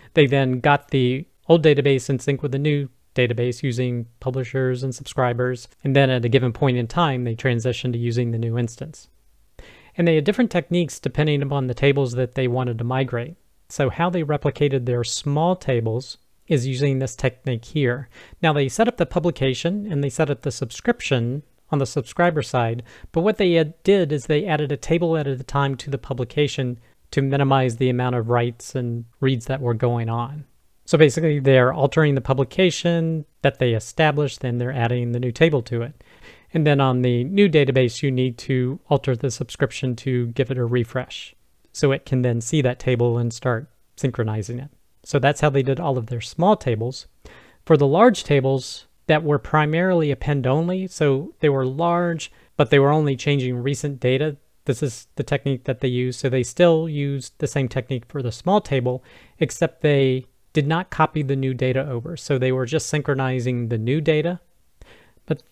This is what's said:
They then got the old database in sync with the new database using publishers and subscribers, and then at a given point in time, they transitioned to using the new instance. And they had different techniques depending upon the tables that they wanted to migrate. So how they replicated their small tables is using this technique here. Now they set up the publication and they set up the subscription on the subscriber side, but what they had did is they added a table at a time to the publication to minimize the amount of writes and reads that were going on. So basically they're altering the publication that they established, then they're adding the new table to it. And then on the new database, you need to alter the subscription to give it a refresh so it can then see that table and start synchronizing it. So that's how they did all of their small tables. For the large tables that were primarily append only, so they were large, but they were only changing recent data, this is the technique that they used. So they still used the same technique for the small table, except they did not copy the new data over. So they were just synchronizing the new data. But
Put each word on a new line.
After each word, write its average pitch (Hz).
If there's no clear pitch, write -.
They 151
then 127
got 143
the 131
old 165
database 139
in 135
sync 139
with 135
the 139
new 143
database 120
using 123
publishers 127
and 131
subscribers, 127
and 135
then 139
at 123
a 120
given 120
point 127
in 117
time, 135
they 113
transitioned 120
to 120
using 120
the 113
new 117
instance. 123
And 170
they 165
had 151
different 220
techniques 175
depending 147
upon 139
the 123
tables 135
that 123
they 131
wanted 123
to 117
migrate. 127
So 135
how 170
they 175
replicated 143
their 120
small 156
tables 120
is 131
using 135
this 131
technique 123
here. 135
Now 160
they 139
set 220
up 240
the 170
publication 170
and 143
they 139
set 147
up 139
the 139
subscription 131
on 147
the 135
subscriber 160
side, 117
but 165
what 208
they 180
had 160
did 190
is 147
they 151
added 151
a 143
table 165
at 147
a 131
time 139
to -
the 135
publication 127
to 139
minimize 135
the 127
amount 123
of 113
writes 120
and 120
reads 131
that 131
were 120
going 117
on. 120
So -
basically 151
they're 131
altering 143
the 127
publication 160
that -
they 123
established, 143
then 120
they're 123
adding 120
the 120
new 123
table 151
to 117
it. 123
And 160
then 147
on 127
the 123
new 196
database, 131
you 143
need 127
to 127
alter 135
the 131
subscription -
to 123
give 123
it 127
a 123
refresh 123
so 139
it 135
can 131
then 120
see 147
that 123
table 120
and 120
start 123
synchronizing 113
it. 147
So -
that's 139
how 151
they 139
did 131
all 143
of 113
their 120
small 185
tables. 117
For 160
the 143
large 196
tables 135
that 151
were 147
primarily 156
append 139
only, 170
so 143
they 156
were 135
large, 170
but 147
they 143
were 139
only 147
changing 127
recent 139
data, 135
this 131
is -
the 135
technique 135
that 131
they 135
used. 123
So -
they 127
still 165
used 143
the -
same 135
technique 127
for 143
the 120
small 202
table, 127
except -
they 135
did 143
not 165
copy 156
the 139
new 135
data 127
over. 120
So -
they 127
were 127
just 147
synchronizing 127
the 117
new 127
data. 156
But -